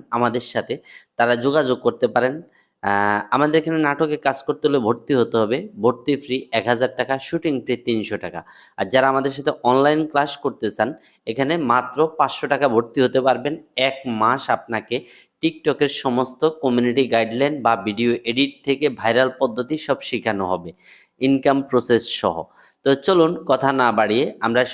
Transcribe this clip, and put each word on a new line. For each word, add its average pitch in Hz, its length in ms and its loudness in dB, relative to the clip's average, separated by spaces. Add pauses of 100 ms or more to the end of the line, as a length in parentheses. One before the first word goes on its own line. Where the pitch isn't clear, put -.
(120)
আমাদের 120 420 0
সাথে, 117 200 -4 (420)
তারা 120 200 2
যোগাযোগ 131 440 2
করতে 117 280 0
পারেন। 123 280 0 (480)
আহ, 101 360 2 (120)
আমাদের 151 280 2
এখানে 160 280 0
নাটকে 147 300 -2
কাজ 135 200 -2 (100)
করতে 143 180 -2
হলে 143 140 2
ভর্তি 120 340 0
হতে 120 240 2
হবে। 113 200 2 (260)
ভর্তি 123 320 0
ফ্রি 131 200 -4 (160)
এক 110 160 0
হাজার 120 300 0
টাকা, 127 220 -2
শুটিং 165 420 -4
ফ্রি 127 160 -4
তিনশো 110 400 -4
টাকা। 85 240 -10 (360)
আর 104 160 -2
যারা 131 160 4
আমাদের 135 260 0
সাথে 139 160 -2 (120)
অনলাইন 139 380 4 (100)
ক্লাস 147 260 0
করতে 120 340 -4
চান, 110 180 0 (380)
এখানে 131 260 -2 (180)
মাত্র 123 260 0 (200)
পাঁচশো 143 300 0
টাকা 139 200 2
ভর্তি 117 340 2
হতে 127 200 2
পারবেন। 127 320 0 (240)
এক 131 180 0 (260)
মাস 123 280 2
আপনাকে 113 460 -2 (440)
TikTok-এর 151 520 0 (120)
সমস্ত 123 380 -2 (200)
কমিউনিটি 123 460 2
গাইডলাইন 117 540 0
বা 117 120 2 (140)
ভিডিও 117 240 0 (120)
এডিট 135 280 -2 (120)
থেকে 139 260 0
ভাইরাল 120 400 0 (100)
পদ্ধতি 123 380 -2
সব 135 240 -4
শেখানো 104 500 -4
হবে, 87 200 -4 (500)
ইনকাম 135 360 2 (120)
প্রসেস 120 340 2 (160)
সহ। 90 160 0 (500)
তো 135 40 2 (160)
চলুন, 170 260 4 (140)
কথা 135 260 2
না 131 200 2
বাড়িয়ে 110 340 2 (160)
আমরা 117 200 0 (120)